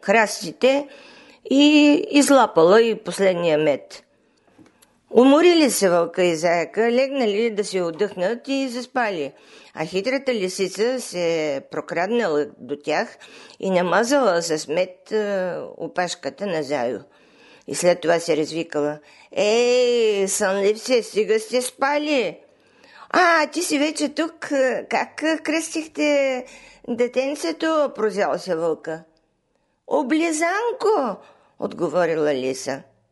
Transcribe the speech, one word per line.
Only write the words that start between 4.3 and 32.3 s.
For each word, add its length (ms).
Уморили 600
се 180
вълка 360
и 120
заяка, 560
легнали 580
да 140
си 160
отдъхнат 680
и 200
заспали, 640
а 100
хитрата 500
лисица 680
се 680
прокраднала 760
до 180
тях 400
и 100
намазала 720
с 260
мед, 440
е, 420
опашката 720
на 160
Зайо. 360
И 80
след 260
това 200
се 160
развикала: 640
„Ей, 960
сънливци, 720
стига 380
сте 220
спали! 760
А, 360
ти 160
си 160
вече 300
тук, 400
как 520
кръстихте 1000
детенцето?“, 1040
прозял 440
се 160
вълка. 480
„Облизанко“, 1300
отговорила 760